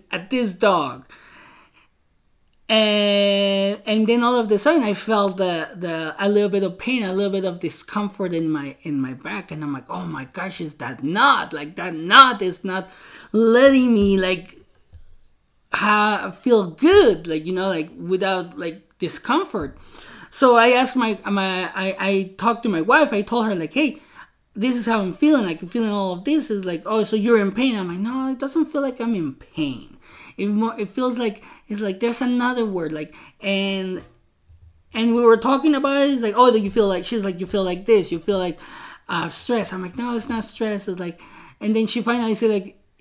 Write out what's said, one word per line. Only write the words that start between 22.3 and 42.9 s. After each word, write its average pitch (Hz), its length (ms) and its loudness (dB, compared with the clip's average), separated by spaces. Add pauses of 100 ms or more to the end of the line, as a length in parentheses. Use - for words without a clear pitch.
talked 233 260 0
to 233 60 -2
my 165 120 0
wife. 262 300 4
I 208 120 0
told 226 240 -2
her, 202 80 -2
like, 160 180 -6
"Hey, 277 300 -2 (500)
this 240 220 0
is 240 100 -4
how 226 160 0
I'm 180 120 -4
feeling. 285 340 4
Like, 165 160 -6
I'm 175 40 -10
feeling 220 220 -2
all 196 240 -2
of 180 120 -12
this." 285 260 0
Is 196 120 -4
like, 175 220 -6
"Oh, 214 200 0
so 220 100 -2
you're 220 260 4
in 196 120 -2
pain?" 240 220 0
I'm 190 120 -4
like, 180 220 -6
"No, 262 200 -4
it 254 80 -4
doesn't 302 320 -2
feel 277 140 -4
like 254 180 -6
I'm 226 140 -2
in 156 180 -4
pain. - 640 -8 (400)
It 202 100 -4
mo-, 226 300 -2
it 208 100 -6
feels 254 300 -4
like, 226 260 -4 (240)
it's 208 140 -8
like 190 180 -4
there's 233 220 -2
another 247 440 0
word, 175 280 -4
like," 156 200 -10 (280)
and, 196 640 -4 (880)
and 233 200 2
we 240 80 2
were 226 140 8
talking 269 400 2
about 277 260 0
it. 277 100 4
It's 247 120 -2
like, 208 140 -2
"Oh, 247 140 8
do 220 80 4
you 196 120 -2
feel 208 160 4
like," 185 160 -2
she's 214 220 -4
like, 180 160 -4
"You 185 40 -8
feel 196 180 -2
like 180 220 -6
this, 214 260 4
you 165 80 -4
feel 196 200 -2
like, 180 180 -4 (520)
uh, 170 180 -4
stress." 214 460 -2
I'm 185 80 -6
like, 180 160 -10
"No, 240 180 -4
it's 226 140 -6
not 226 160 -4
stress." 208 420 -6
It's 180 120 -6
like, 175 200 -10 (400)
and 214 160 0
then 220 120 0
she 240 140 -2
finally 233 340 -2
said, 220 160 2
like, 196 280 -6 (220)